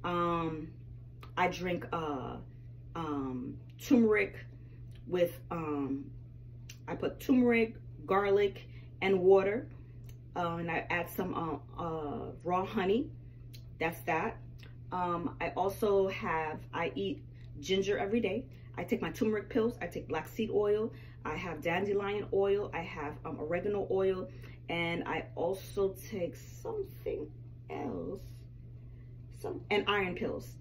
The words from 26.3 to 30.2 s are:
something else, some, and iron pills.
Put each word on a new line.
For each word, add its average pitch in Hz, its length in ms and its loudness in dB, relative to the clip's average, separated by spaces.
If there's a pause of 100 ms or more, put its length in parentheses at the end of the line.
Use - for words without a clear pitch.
something - 920 -6 (420)
else, 202 520 -4 (1160)
some, - 300 -6
and 202 180 4
iron 196 280 2
pills. - 460 -4